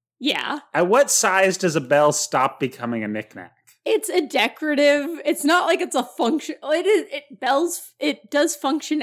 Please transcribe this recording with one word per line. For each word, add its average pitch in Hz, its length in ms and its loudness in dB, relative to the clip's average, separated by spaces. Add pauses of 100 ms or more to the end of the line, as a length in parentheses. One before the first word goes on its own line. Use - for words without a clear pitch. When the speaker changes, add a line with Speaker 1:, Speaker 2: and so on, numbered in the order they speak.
(200)
Speaker 1:
Yeah. 156 400 -4 (120)
Speaker 2:
At 170 140 2
what 240 240 4
size 190 480 2
does 170 160 0
a 156 60 0
bell 147 320 4
stop 135 480 -2
becoming 120 420 -4
a 104 60 -4
knickknack? 104 480 -10 (280)
Speaker 1:
It's - 240 0
a 349 160 0
decorative, 285 1000 0
it's - 200 -2
not 320 220 2
like 339 140 2
it's 311 160 -4
a 254 80 0
function, - 580 -4
it 320 240 -2
is, 381 240 2
it, - 300 -14
bells, 302 580 -2
it - 320 -4
does 294 240 2
function 294 480 -2